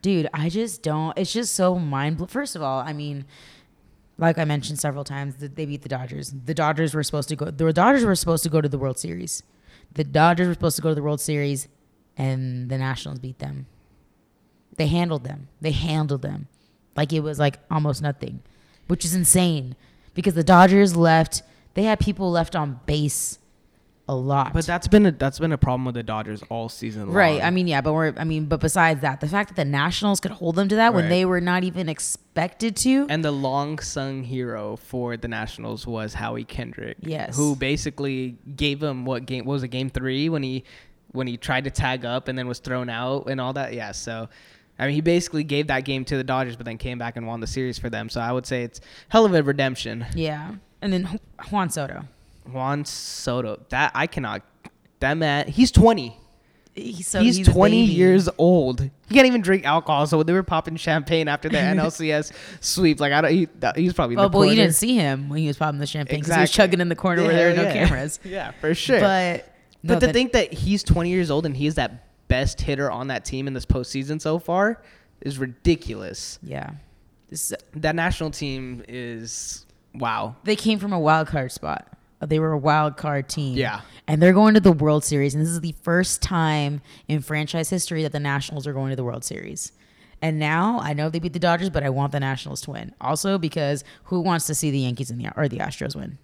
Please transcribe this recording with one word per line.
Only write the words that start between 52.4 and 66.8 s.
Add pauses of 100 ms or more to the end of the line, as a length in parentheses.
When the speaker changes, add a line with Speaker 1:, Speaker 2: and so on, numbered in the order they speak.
Speaker 2:
Juan
Soto. (100)
That,
I
cannot, (560)
that
man,
he's
twenty. (580)
Speaker 1:
He's
so,
Speaker 2:
He's
Speaker 1:
he's
a
Speaker 2:
twenty
Speaker 1:
baby.
Speaker 2:
years
old.
He
can't
even
drink
alcohol.
So
when
they
were
popping
champagne
after
the
Speaker 1:
<laughs>
Speaker 2:
N
L
C
S (300)
sweep,
like,
I
don't,
he, (140)
that,
he
was
probably
in
Speaker 1:
Oh,
Speaker 2:
the
Speaker 1:
boy,
you
Speaker 2:
corner.
Speaker 1:
didn't
see
him
when
he
was
popping
the
champagne
'cause
he
was
Speaker 2:
Exactly. (100)
Speaker 1:
chugging